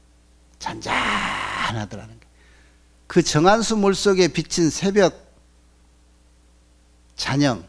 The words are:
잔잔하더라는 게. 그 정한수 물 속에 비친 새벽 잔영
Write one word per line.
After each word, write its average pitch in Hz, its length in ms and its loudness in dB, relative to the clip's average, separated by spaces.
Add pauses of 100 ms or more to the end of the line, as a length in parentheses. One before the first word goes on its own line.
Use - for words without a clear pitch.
(580)
잔잔하더라는 - 1600 -6
게. - 60 -20 (800)
그 - 160 2
정한수 202 540 2
물 196 180 2
속에 185 340 2
비친 160 420 -2
새벽 196 600 0 (1800)
잔영 135 520 -2